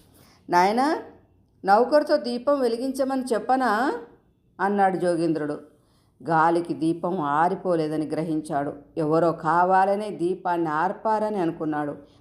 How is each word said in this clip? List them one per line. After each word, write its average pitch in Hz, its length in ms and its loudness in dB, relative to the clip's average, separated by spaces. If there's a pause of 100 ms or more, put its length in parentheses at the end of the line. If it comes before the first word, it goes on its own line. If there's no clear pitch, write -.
(500)
"నాయనా, 226 480 2 (640)
నౌకరుతో 247 520 4
దీపం 247 440 -2
వెలిగించమని 262 720 -2
చెప్పనా?" 254 640 0 (640)
అన్నాడు 190 360 2
జోగేంద్రుడు. 160 640 -2 (640)
గాలికి 170 520 2
దీపం 165 460 -2
ఆరిపోలేదని 156 840 0
గ్రహించాడు. 151 680 -4 (240)
ఎవరో 160 360 2
కావాలనే 190 800 2
దీపాన్ని 170 580 -2
ఆర్పారని 202 680 -2
అనుకున్నాడు. 156 560 -2 (260)